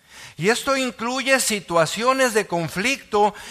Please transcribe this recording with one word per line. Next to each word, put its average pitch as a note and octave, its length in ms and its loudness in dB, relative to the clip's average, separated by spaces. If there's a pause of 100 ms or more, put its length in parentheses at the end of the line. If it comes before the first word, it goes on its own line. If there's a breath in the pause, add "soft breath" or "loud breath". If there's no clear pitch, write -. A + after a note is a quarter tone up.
(360 loud breath)
Y E3 120 0
esto A#3+ 280 0
incluye B3+ 640 0
situaciones A3 960 0
de G#3 120 2
conflicto G#3 880 0 (160 loud breath)